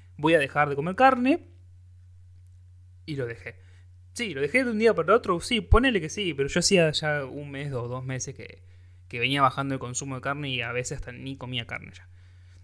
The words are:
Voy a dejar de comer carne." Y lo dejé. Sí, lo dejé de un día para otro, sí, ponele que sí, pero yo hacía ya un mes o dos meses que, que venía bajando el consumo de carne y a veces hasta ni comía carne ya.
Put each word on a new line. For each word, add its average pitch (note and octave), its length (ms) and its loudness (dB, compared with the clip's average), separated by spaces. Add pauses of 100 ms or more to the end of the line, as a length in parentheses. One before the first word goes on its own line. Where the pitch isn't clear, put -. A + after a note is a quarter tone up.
(180)
Voy D#3 180 4
a D#3 40 8
dejar C#3+ 300 2
de C#3 60 -2
comer E3+ 200 -2
carne." C4+ 520 4 (1600)
Y D3+ 100 -8
lo C3 100 -4
dejé. A#2 300 -12 (580)
Sí, A3 220 -6
lo C3+ 60 -2
dejé A3+ 220 2
de A#3+ 80 -2
un G#3+ 80 -2
día A3 140 6
para E3 220 2
otro, F#3 260 0
sí, A3+ 200 -2
ponele A3 380 6
que D#3 100 -8
sí, F3+ 260 -4
pero C#3 120 0
yo F3+ 120 0
hacía E3+ 320 4
ya D3 340 -2
un C#3+ 260 -12
mes C#3 220 -8
o A#2+ 140 -6
dos B2+ 180 -8
meses B2+ 300 -8
que, - 280 -18 (440)
que A#2+ 120 -8
venía C3+ 220 2
bajando C#3 320 2
el B2+ 60 -4
consumo B2 360 -8
de B2 60 -10
carne C#3 280 -4
y B2 120 -6
a A#2 100 -6
veces B2+ 280 -4
hasta B2+ 120 -12
ni C3 260 -12
comía B2 280 -8
carne - 300 -12
ya. - 120 -20 (560)